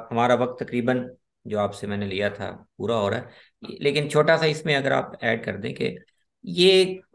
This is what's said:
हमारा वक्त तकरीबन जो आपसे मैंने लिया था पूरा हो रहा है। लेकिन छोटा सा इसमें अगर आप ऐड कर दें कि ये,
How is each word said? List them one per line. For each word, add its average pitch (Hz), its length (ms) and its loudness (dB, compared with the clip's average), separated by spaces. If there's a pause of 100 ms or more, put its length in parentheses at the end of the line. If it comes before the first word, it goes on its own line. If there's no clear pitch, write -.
(100)
हमारा 120 240 4
वक्त 123 300 -2
तकरीबन 123 460 -2 (360)
जो 104 120 -2
आपसे 101 280 -2
मैंने 101 200 -4
लिया 98 240 -2
था 98 360 -10 (120)
पूरा 107 160 -2
हो 104 140 2
रहा 110 100 0
है। 123 100 -10 (520)
लेकिन 143 280 0
छोटा 151 280 4
सा 156 100 2
इसमें 151 280 0
अगर 135 180 0
आप - 300 -2
ऐड 113 220 0
कर 98 120 -4
दें 98 180 -8
कि - 220 -4 (480)
ये, 185 560 4 (140)